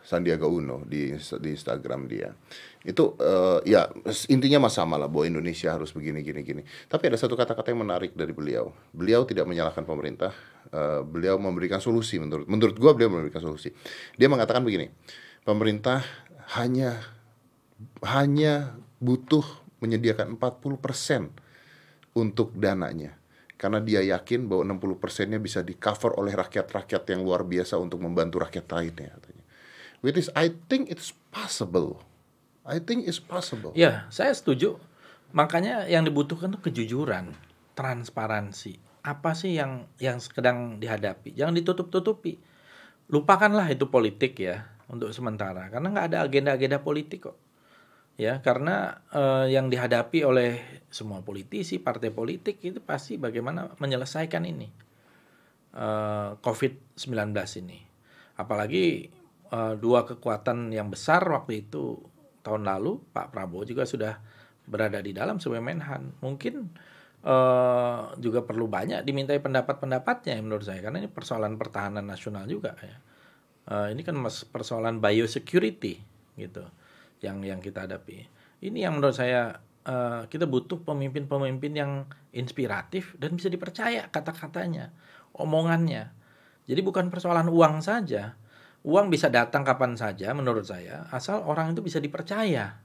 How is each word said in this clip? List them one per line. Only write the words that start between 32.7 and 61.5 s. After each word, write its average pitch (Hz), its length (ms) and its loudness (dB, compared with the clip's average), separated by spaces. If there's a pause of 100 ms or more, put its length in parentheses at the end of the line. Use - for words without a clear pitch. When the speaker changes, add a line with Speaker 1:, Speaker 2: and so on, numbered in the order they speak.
Speaker 1:
think 240 240 -2
it's 165 80 -4
possible. - 560 -8
Speaker 2:
Ya, 156 400 6
saya - 240 0
setuju. 147 400 2 (560)
Makanya 180 560 2
yang 165 160 6
dibutuhkan 156 480 0
tuh 196 160 -4
kejujuran, 113 640 -2 (400)
transparansi. 110 1040 -6 (320)
Apa 143 240 -2
sih 170 240 -2
yang, 131 400 -4
yang 123 240 -2
sedang 120 560 0
dihadapi? 107 560 -4
Jangan 156 240 0
ditutup-tutupi. 180 800 -2 (720)
Lupakanlah 185 640 6
itu 131 160 2
politik 123 480 2
ya, 95 320 -4 (240)
untuk 113 240 -8
sementara. 101 560 -6
Karena 135 160 -2
nggak 196 240 0
ada 170 60 0 (100)
agenda-agenda 139 560 2
politik 151 480 -4
kok. - 60 -20 (800)
Ya, 123 240 0
karena, 147 720 0
eh, 131 400 4
yang 131 160 4
dihadapi 123 560 2
oleh 123 400 4 (240)
semua 101 320 -10
politisi, 107 560 -6
partai 117 320 -2
politik 151 560 -6
itu 180 160 -8
pasti - 400 -8
bagaimana 123 560 -6
menyelesaikan 147 640 -4
ini, 151 280 -6 (1080)
eh, 107 540 -2 (100)
covid - 560 -4
sembilan 110 400 -4
belas 95 240 -6
ini. 87 160 -14 (640)
Apalagi, 123 640 2 (480)
eh, 113 240 -2
dua 117 320 4
kekuatan 117 640 -2
yang 107 160 -4
besar 170 400 2
waktu 110 400 -4